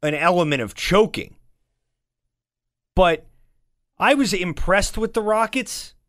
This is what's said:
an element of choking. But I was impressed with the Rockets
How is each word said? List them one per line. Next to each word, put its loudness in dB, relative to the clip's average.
an -2
element 2
of -8
choking. 0
But 2
I 4
was 0
impressed -2
with -4
the -2
Rockets -4